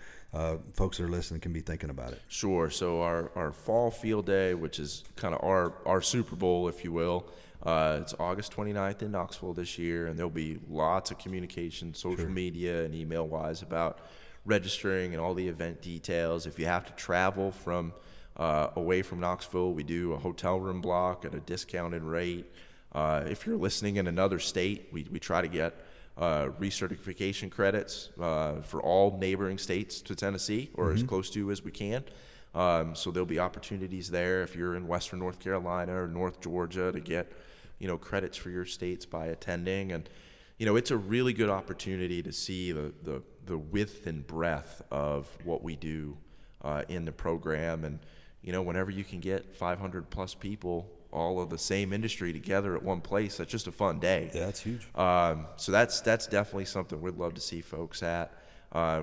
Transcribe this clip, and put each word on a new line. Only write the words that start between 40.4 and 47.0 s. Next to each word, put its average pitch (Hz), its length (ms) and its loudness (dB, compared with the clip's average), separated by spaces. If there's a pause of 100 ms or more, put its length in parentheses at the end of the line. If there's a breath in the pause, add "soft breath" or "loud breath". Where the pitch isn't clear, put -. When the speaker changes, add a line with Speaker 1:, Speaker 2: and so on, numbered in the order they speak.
Speaker 2:
you 113 80 -2
know, 107 100 6
it's 120 160 4
a 120 60 4
really 117 360 4
good 104 160 4
opportunity 92 720 0
to 78 100 -4
see 90 400 -2
the, 73 220 -2 (100)
the, 71 180 -4 (240)
the 87 120 -2
width 92 500 -2
and 78 180 -4
breadth 80 640 -2
of 71 380 0 (160)
what 85 200 -2
we 82 120 -4
do, 76 400 -6 (460 soft breath)
uh, 73 260 -2
in 87 160 -4